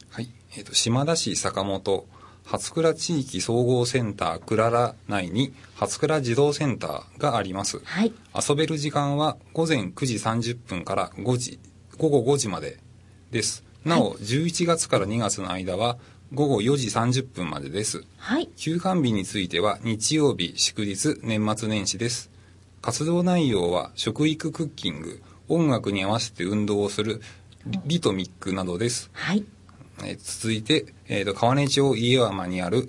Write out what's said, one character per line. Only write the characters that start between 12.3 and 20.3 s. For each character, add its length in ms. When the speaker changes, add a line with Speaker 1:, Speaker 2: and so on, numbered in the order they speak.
Speaker 1:
時 100
ま 120
で 180
で 120
す。 220
な 160
お、 120
Speaker 2:
は 60
い。 60
Speaker 1:
十 220
一 180
月 240
か 100
ら 60
二 140
月 240
の 100
間 240
は 220
午 140
後 160
四 160
時 120
三 220
十 100
分 280
ま 100
で 80
で 160
す。 200
Speaker 2:
は 220
い。 180
Speaker 1:
休 240
館 220
日 100
に 140
つ 120
い 120
て 100
は 220
日 340
曜 180